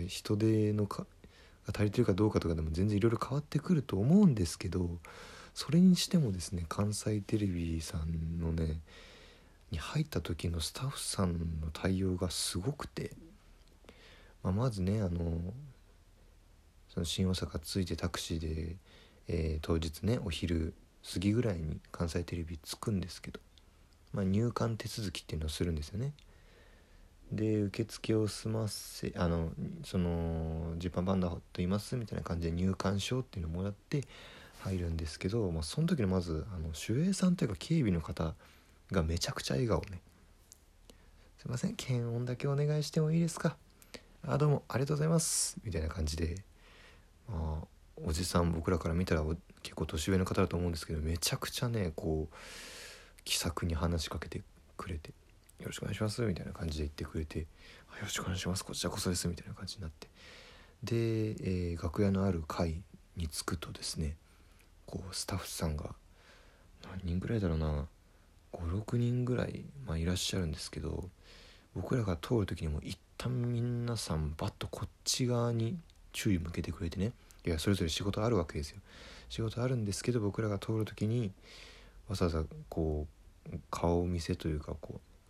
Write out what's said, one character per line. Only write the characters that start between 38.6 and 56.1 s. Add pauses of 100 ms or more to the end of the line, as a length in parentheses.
が
め
ち
ゃ
く
ち
ゃ
笑
顔 (100)
ね。 (1400)
「す
い
ま
せ
ん、
検
温
だ
け
お
願
い
し
て
も
い
い
で
す
か？」 (640)
「あ、
ど
う
も
あ
り
が
と
う
ご
ざ
い
ま
す」
み
た
い
な
感
じ
で、 (840)
ま
あ、 (300)
お
じ
さ
ん、
僕
ら
か
ら
見
た
ら
お-、 (300)
結
構
年
上
の
方
だ
と
思
う
ん
で
す
け
ど、
め
ち
ゃ
く
ち
ゃ
ね、
こ
う、 (920)
気
さ
く
に
話
し
か
け
て (320)
く
れ
て、 (460)
「よ
ろ
し
く
お
願
い
し
ま